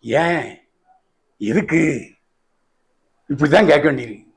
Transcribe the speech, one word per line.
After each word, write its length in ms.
ஏன் 420
எதுக்கு 400
இப்படிதான் 400
கேட்க 160
வேண்டியிருக்கு. 400